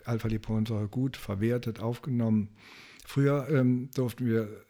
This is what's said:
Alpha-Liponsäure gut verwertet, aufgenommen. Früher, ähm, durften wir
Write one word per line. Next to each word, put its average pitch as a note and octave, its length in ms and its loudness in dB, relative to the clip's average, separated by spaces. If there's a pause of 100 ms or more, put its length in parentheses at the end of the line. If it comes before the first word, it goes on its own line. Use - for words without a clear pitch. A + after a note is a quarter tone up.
Alpha-Liponsäure A2 840 -2
gut B2 300 -4
verwertet, A2+ 640 -2
aufgenommen. A2+ 680 0 (560)
Früher, C#3 440 2
ähm, B2+ 440 4
durften B2 320 -2
wir A2+ 440 0